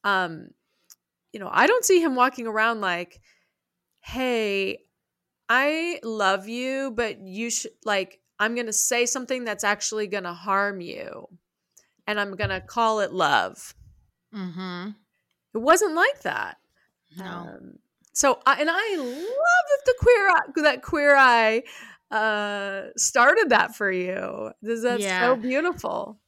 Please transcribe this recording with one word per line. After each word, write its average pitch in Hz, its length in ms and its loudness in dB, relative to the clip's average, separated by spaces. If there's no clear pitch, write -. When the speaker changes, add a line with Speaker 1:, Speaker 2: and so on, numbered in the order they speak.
Speaker 1:
um, 185 460 -2
you 214 80 -14
know, 190 120 -10
I 247 160 6
don't - 180 2
see 370 160 6
him 294 140 0
walking 247 320 0
around 220 340 0
like, 175 400 -4
"Hey, 220 880 -4
I 302 560 0
love 202 440 -2
you, 262 440 -4
but 220 300 -4
you 196 300 -8
should, - 200 -8
like, 196 360 -4
I'm 220 160 -2
gonna 226 180 -6
say 240 320 0
something 254 380 -6
that's 214 200 -6
actually 208 440 -2
gonna 180 260 -8
harm 196 480 -2
you, - 460 -12
and 208 120 -4
I'm 202 160 -6
gonna 190 260 -4
call 220 400 0
it - 120 -4
love." 113 640 0
Speaker 2:
Mm-hmm. 185 560 -10
Speaker 1:
It 220 40 -6
wasn't 320 360 4
like 440 280 0
that. - 360 -6
Speaker 2:
No. 185 80 -14
Speaker 1:
Um, - 540 -14
so, - 320 2
I, 277 140 4
and 302 120 0
I 403 240 -2
love 480 720 0
that 571 160 2
the 494 140 4
queer 415 300 6
eye, 311 340 0
that 262 180 2
queer 285 340 4
eye, 233 480 6
uh, 208 880 -2
started 269 520 4
that - 260 4
for 196 160 0
you. 180 600 -6
That's, 226 200 -4
that's 240 220 0
so 196 40 -4
Speaker 2:
Yeah. 190 280 2
Speaker 1:
beautiful. 254 920 -4